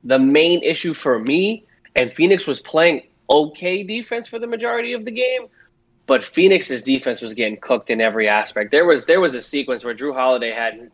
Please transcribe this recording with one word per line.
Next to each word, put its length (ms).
The 140
main 440
issue 320
for 240
me, 460
and 180
Phoenix 320
was 140
playing 420
okay 540
defense 460
for 100
the 80
majority 460
of 120
the 60
game, 380
but 160
Phoenix's 600
defense 380
was 140
getting 220
cooked 340
in 100
every 280
aspect. 420
There 140
was, 220
there 140
was 140
a 80
sequence 420
where 100
Jrue 200
Holiday 380
had 420